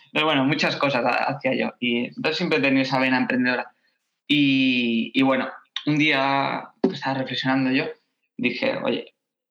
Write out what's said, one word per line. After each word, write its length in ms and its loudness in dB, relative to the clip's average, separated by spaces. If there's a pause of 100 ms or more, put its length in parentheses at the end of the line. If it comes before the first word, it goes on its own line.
(120)
Pero 140 0
bueno, 200 2
muchas 300 0
cosas 280 0
ha-, 200 0 (120)
hacía 180 -2
yo 240 -2
y 280 -2
entonces 320 -4
siempre 200 0
he 40 0
tenido 200 2
esa 160 -2
vena 200 2
emprendedora. 540 -2 (540)
Y, 880 2
y 80 2
bueno, 260 0 (380)
un 120 2
día 720 0 (120)
que 120 2
estaba 240 -4
reflexionando 520 -2
yo, 140 0 (540)
dije, 440 -2
"Oye, 300 -4 (380)